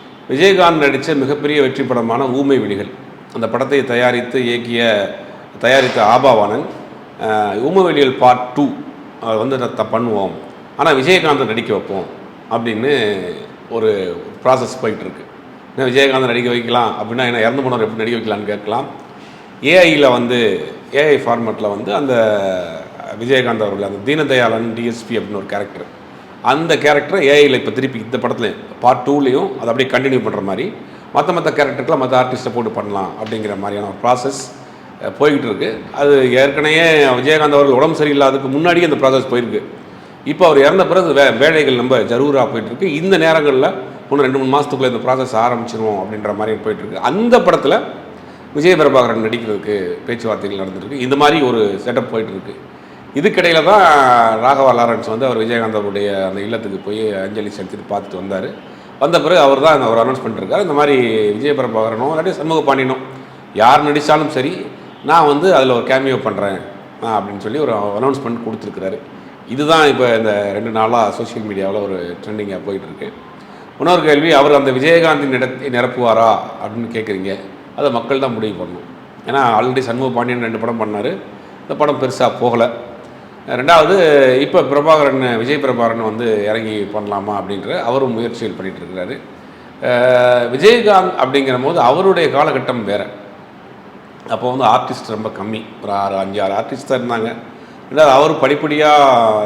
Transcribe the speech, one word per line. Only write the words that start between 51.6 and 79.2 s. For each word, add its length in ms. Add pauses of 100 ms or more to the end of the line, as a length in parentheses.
செட்டப் 260
போயிட்டு 220
இருக்கு. 220 (600)
இதுக்கிடையில 500
தான் 200 (540)
ராகவா 360
லாரன்ஸ் 340
வந்து 180
அவர் 120
விஜயகாந்த் 420
அவருடைய 460
அந்த 140
இல்லத்துக்கு 380
போய் 360
அஞ்சலி 340
செலுத்திட்டு 440
பார்த்துட்டு 300
வந்தாரு. 260 (500)
வந்த 220
பிறகு 200
அவர் 200
தான் 220
ஒரு 180
அனௌன்ஸ்மெண்ட் 400
இருக்காரு, 200
இந்த 120
மாதிரி 240 (340)
விஜய 220
பிரபாகரனோ 600
இல்லாட்டி 180
சண்முக 320
பாண்டியனோ 340 (580)
யார் 380
நடிச்சாலும் 460
சரி, 280 (380)
நான் 220
வந்து 280
அதுல 200
ஒரு 100
கேமியோ 380
பண்றேன், 360 (460)
ஆ, 160
அப்படின்னு 180
சொல்லி 200
ஒரு 140
அனௌன்ஸ்மெண்ட் 760
கொடுத்துருக்கிறாரு. 520 (500)
இதுதான் 400
இப்ப 280
இந்த 360
ரெண்டு 180
நாளா 400
சோஷியல் 380
மீடியாவுல 340
ஒரு 400
ட்ரெண்டிங்கா 440
போயிட்டு 220
இருக்கு. 240 (640)
இன்னொரு 240
கேள்வி, 300
அவர் 220
அந்த 160
விஜயகாந்தின் 600
இடத்தை 380
நிரப்புவாரா 600 (300)
அப்படின்னு 320
கேக்குறீங்க. 440 (400)
அதை 140
மக்கள் 280
தான் 140
முடிவு 280
பண்ணணும். 260 (400)